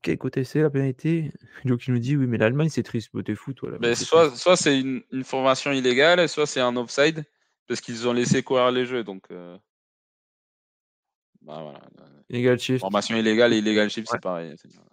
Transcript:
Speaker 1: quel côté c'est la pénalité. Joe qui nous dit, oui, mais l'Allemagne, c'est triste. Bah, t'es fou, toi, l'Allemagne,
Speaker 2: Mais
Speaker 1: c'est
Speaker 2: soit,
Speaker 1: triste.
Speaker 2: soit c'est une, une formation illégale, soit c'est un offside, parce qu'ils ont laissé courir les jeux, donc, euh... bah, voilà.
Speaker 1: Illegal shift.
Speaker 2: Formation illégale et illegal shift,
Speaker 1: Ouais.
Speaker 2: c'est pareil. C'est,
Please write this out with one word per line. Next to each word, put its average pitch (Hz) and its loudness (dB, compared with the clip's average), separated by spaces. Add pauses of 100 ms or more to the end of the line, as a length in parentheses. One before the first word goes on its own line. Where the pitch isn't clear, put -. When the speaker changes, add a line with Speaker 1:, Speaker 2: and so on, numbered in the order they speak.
Speaker 1:
quel 160 -2
côté 135 -4
c'est 151 0
la 151 2
pénalité. 139 -2 (320)
Joe 123 0
qui 127 -4
nous 123 2
dit, 131 -2
oui, 135 0
mais 120 -2
l'Allemagne, 127 2
c'est 127 -2
triste. - -8
Bah, 107 -4
t'es 107 -6
fou, 135 -14
toi, - -12
l'Allemagne, 117 -2
Speaker 2:
Mais 117 2
Speaker 1:
c'est 120 -4
Speaker 2:
soit, 160 6
Speaker 1:
triste. 123 -8
Speaker 2:
soit - 6
c'est 139 2
une, 131 -4 (100)
une 131 -6
formation 131 0
illégale, 139 4
soit 151 -2
c'est 143 -4
un 123 0
offside, 143 0 (440)
parce 120 -4
qu'ils 117 -6
ont 120 2
laissé 123 2
courir 127 2
les 127 0
jeux, 120 -6
donc, 98 -14
euh... 90 -16 (1900)
bah, 76 -16
voilà. 71 -16 (500)
Speaker 1:
Illegal 123 4
shift. 127 -2
Speaker 2:
Formation 101 -2
illégale 113 4
et 113 4
illegal 104 2
shift, 113 -10
Speaker 1:
Ouais. 117 -4
Speaker 2:
c'est - -12
pareil. 85 -6
C'est, - -20 (220)